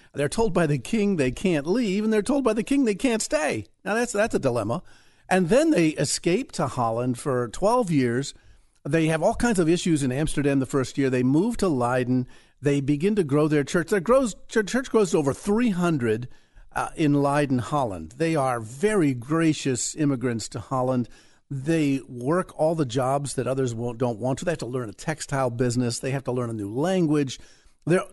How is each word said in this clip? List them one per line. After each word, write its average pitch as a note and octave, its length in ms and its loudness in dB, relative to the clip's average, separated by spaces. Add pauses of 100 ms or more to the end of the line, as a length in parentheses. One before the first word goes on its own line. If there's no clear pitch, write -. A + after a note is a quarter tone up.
(140)
They're D3 160 -2
told A3+ 240 0
by E3+ 140 2
the D3 100 2
king G3+ 380 0
they C3 160 0
can't D3+ 340 0
leave, G#3 380 0
and A3 100 0
they're G#3+ 80 2
told C4 220 0
by A3 100 2
the A3 100 -2
king C#4 220 2
they G#3 100 0
can't A3+ 280 0
stay. C#4 420 -2 (180)
Now, G3 120 -2
that's, A#3 180 -2
that's A#2+ 220 0
a C#3+ 40 0
dilemma. A#2+ 440 -2 (460)
And F#3 200 2
then D4+ 220 4
they F3 180 4
escape E3+ 640 -2
to D3+ 140 -2
Holland A#2+ 500 -2
for B2 320 -2
twelve G#3+ 420 0
years. C3 420 2 (500)
They D#3+ 240 2
have D#3+ 140 0
all G#3 140 2
kinds A#3 240 2
of E3 80 4
issues E3 360 2
in B2+ 80 0
Amsterdam C#3 480 0
the C3 60 0
first C3 320 -2
year. C3+ 120 2
They B2+ 140 2
move E3 340 2
to G3 100 2
Leiden. B2+ 600 0 (340)
They C#3+ 200 2
begin D3 340 0
to G3+ 80 2
grow D3 240 2
their D3 160 2
church. E3 260 -2
Their G#3 100 2
grows, A#3+ 360 2 (120)
chur-, A3 160 0
church A#3+ 260 -4
grows G#3 220 2
to F#3+ 60 2
over D3+ 160 2
three A3 360 0
hundred, C3+ 600 0 (460)
uh, B2 200 -4
in D3+ 180 2
Leiden, C#3 460 2
Holland. A2 580 -4
They D#3+ 180 0
are C3 240 0
very C#3+ 540 0
gracious C#3+ 840 0
immigrants B2+ 540 -2
to B2 100 -10
Holland. B2+ 480 -2 (440)
They C#3 560 0
work C#3+ 520 -4
all D#3+ 160 2
the D#3 100 0
jobs C3 500 -2
that A#2+ 120 -2
others C3 260 0
won't, A2+ 240 -6
don't A#2+ 220 -2
want B2+ 200 -2
to. F3 60 -10
They F3+ 60 -2
have D#3 80 -4
to - 60 -8
learn B2 240 -6
a G2 40 -10
textile C3+ 560 -4
business. A#2+ 500 0
They C3+ 120 -4
have C3+ 140 -4
to B2 60 -2
learn B2 180 -2
a A2+ 40 -8
new G2+ 180 -6
language. D3+ 680 0 (460)
They're, F3+ 280 2